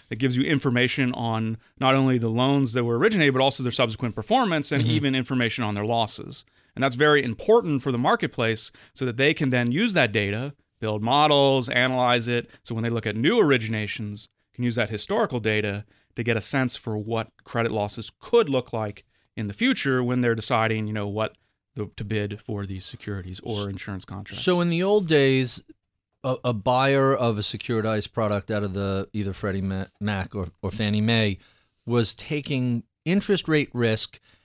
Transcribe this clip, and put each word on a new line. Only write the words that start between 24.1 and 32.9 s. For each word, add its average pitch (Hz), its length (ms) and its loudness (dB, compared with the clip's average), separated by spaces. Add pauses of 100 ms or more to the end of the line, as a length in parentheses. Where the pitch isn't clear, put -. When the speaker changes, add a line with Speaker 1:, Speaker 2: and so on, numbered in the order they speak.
Speaker 2:
So 180 160 2
in 175 100 0
the 170 140 0
old 202 240 2
days, 135 560 4 (600)
a, 131 200 -2
a 123 100 0
buyer 135 640 4
of 117 220 2
a 104 40 -2
securitized 110 720 -2
product 104 400 0
out 104 120 0
of 98 100 -4
the 98 400 -2
either 98 200 -4
Freddie 98 280 -2
Ma-, 95 240 -2 (140)
Mac 190 360 -4
or, 90 140 -4 (120)
or 92 100 -4
Fannie 107 300 0
Mae 110 360 2 (480)
was 117 300 0
taking 127 680 -2 (220)